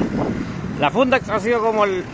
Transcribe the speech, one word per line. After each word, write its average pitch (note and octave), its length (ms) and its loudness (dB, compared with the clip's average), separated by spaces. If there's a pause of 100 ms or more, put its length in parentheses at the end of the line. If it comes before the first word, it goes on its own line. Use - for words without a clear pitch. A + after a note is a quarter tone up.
(760)
La C#3+ 140 2
Fundax B3 380 2
ha G#3 100 0
sido A3+ 220 2
como G#3+ 240 2
el F#3 180 0 (100)